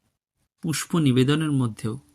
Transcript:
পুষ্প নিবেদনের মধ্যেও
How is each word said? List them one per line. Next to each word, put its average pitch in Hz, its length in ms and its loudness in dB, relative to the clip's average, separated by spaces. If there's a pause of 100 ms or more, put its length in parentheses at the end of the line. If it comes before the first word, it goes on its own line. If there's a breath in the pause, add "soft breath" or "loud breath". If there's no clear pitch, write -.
(640)
পুষ্প 160 340 -4
নিবেদনের 147 560 2
মধ্যেও 120 460 -2 (160)